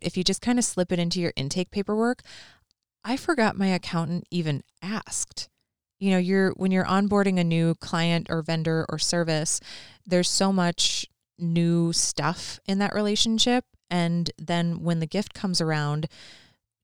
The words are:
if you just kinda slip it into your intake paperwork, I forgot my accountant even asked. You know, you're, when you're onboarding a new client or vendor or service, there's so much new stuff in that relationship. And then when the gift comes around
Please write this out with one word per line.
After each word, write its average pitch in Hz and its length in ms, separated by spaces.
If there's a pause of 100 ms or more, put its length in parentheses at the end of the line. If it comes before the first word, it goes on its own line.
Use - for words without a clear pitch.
if 180 120
you 185 80
just - 180
kinda 247 200
slip 180 300
it 175 80
into 170 200
your 170 160
intake 143 360
paperwork, 214 500 (800)
I 247 140
forgot 254 400
my 190 120
accountant 175 600
even 156 320 (180)
asked. - 720 (500)
You 196 120
know, 185 60
you're, 190 340
when 190 200
you're 185 120
onboarding 196 560
a 175 60
new 165 300
client 170 540
or 165 120
vendor 160 480
or 156 100
service, 165 600 (440)
there's 180 240
so 196 220
much 175 540 (340)
new 170 540
stuff - 720
in 196 140
that 202 140
relationship. 220 720 (260)
And 170 480
then 170 440
when 165 180
the 160 60
gift 190 280
comes 180 280
around 151 460 (760)